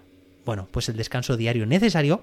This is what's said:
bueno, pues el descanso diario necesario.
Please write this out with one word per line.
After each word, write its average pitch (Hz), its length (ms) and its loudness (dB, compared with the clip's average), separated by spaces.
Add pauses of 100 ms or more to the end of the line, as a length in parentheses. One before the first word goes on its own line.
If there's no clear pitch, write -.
(460)
bueno, 98 240 -6
pues - 180 -4
el 113 80 -4
descanso 120 400 -4
diario 117 300 0
necesario. 170 560 2